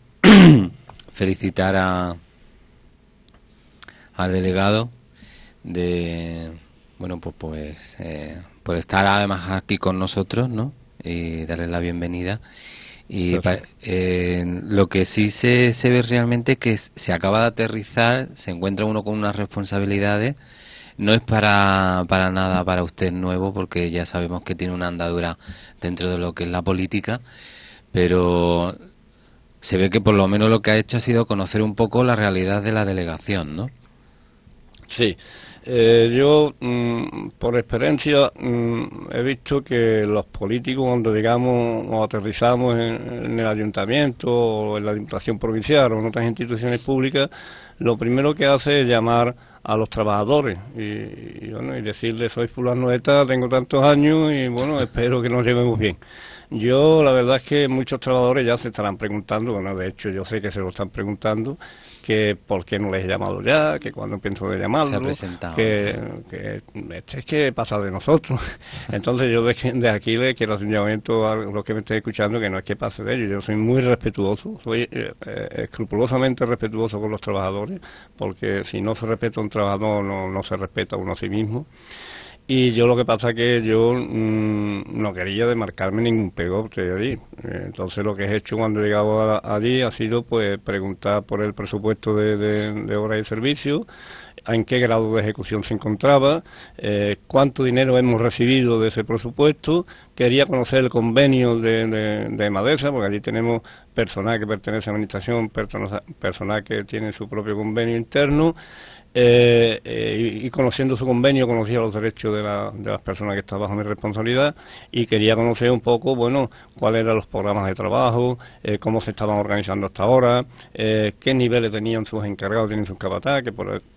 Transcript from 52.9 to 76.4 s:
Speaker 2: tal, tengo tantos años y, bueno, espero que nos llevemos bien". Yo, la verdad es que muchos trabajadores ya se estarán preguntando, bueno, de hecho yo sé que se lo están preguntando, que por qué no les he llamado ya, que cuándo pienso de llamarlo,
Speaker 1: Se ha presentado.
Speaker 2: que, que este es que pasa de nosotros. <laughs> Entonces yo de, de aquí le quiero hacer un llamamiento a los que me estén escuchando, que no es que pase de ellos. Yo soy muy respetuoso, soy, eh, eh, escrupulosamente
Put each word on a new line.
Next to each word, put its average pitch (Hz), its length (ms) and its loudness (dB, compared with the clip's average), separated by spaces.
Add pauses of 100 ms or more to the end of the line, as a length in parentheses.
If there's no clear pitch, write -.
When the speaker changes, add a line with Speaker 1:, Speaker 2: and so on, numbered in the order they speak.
Speaker 2:
tal, 143 280 4
tengo 127 220 0
tantos 131 340 2
años 151 500 6
y, 131 140 -2
bueno, 135 340 -2
espero 120 400 0
que 120 80 -2
nos 120 160 0
llevemos 120 320 2
bien". 107 200 0 (540)
Yo, 139 520 4
la 135 80 6
verdad 127 240 4
es 123 80 -2
que 143 240 2
muchos 131 320 -2
trabajadores 127 480 2
ya 120 100 2
se 120 120 -8
estarán 101 280 -4
preguntando, 110 560 -4
bueno, 98 220 -4
de 92 140 -6
hecho 101 200 -8
yo 95 160 -6
sé 110 160 -6
que 101 80 -6
se 95 100 -8
lo 92 100 -4
están 95 200 -8
preguntando, 107 720 -4 (440)
que 107 320 0
por 92 300 -6
qué 101 140 -4
no 101 100 -2
les 95 160 -2
he - 20 -4
llamado 98 360 -4
ya, 151 340 2
que - 140 -10
cuándo 104 260 -8
pienso 98 320 -6
de 95 80 -2
llamarlo, 131 320 0
Speaker 1:
Se 110 60 -2
ha 98 40 -2
presentado. 90 560 -8
Speaker 2:
que, 107 400 0 (320)
que 104 360 -10 (320)
este 135 240 -14
es 120 60 -12
que 147 280 0
pasa 110 260 -4
de 98 120 -4
nosotros. 131 500 0 (240)
<laughs> - 260 -14
Entonces 123 400 0
yo 117 120 2
de, 120 100 2 (220)
de 120 160 2
aquí 113 260 0
le 127 160 0
quiero 107 220 -2
hacer 101 100 -4
un 107 80 -2
llamamiento 107 540 0
a 110 80 0
los 101 280 -6
que 107 120 -4
me 110 60 -4
estén 110 160 -4
escuchando, 107 420 -2
que 104 100 -2
no 95 80 -4
es 95 60 -8
que 101 120 -6
pase 104 280 -8
de 110 100 -4
ellos. 113 160 -2
Yo 98 120 -4
soy 107 140 -4
muy 117 260 2
respetuoso, 117 800 -2
soy, 117 260 -2
eh, 110 240 -8 (140)
eh, 107 220 -8 (160)
escrupulosamente 123 840 0